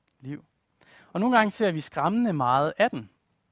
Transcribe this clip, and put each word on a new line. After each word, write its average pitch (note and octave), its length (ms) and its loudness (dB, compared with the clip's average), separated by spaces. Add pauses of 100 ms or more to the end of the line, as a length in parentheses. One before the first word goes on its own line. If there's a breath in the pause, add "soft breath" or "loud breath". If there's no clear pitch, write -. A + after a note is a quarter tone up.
(200)
liv. C#3 240 -14 (680 loud breath)
Og F3 80 -4
nogle B3 160 2
gange G#3+ 140 4
ser G3+ 220 0
vi D#3 80 -4
skræmmende F#3+ 520 -2
meget C#3 440 2
af A3+ 140 0
den. A2+ 200 -12 (420)